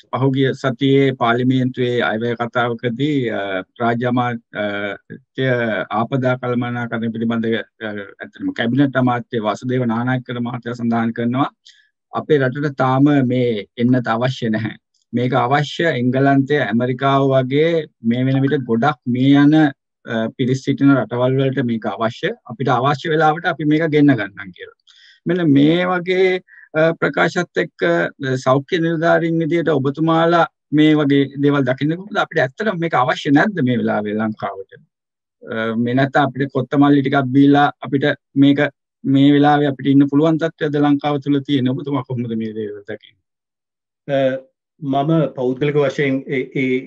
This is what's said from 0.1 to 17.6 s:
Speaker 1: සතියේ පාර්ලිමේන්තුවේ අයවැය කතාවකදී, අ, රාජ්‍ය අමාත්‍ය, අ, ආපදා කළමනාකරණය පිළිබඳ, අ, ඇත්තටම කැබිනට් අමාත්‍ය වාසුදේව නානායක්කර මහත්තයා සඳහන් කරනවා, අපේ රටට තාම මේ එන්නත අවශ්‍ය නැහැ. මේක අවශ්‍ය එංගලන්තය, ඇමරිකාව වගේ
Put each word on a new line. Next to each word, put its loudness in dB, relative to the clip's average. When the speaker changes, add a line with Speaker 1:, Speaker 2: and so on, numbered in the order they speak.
Speaker 1:
සතියේ 2
පාර්ලිමේන්තුවේ 0
අයවැය -2
කතාවකදී, -2
අ, -4
රාජ්‍ය -2
අමාත්‍ය, -6
අ, 0
ආපදා -2
කළමනාකරණය -4
පිළිබඳ, -2
අ, -4
ඇත්තටම -10
කැබිනට් 0
අමාත්‍ය -2
වාසුදේව -2
නානායක්කර -4
මහත්තයා -8
සඳහන් -2
කරනවා, -2
අපේ 0
රටට -2
තාම 2
මේ 0
එන්නත 2
අවශ්‍ය -2
නැහැ. -4
මේක -2
අවශ්‍ය 0
එංගලන්තය, 2
ඇමරිකාව 0
වගේ 2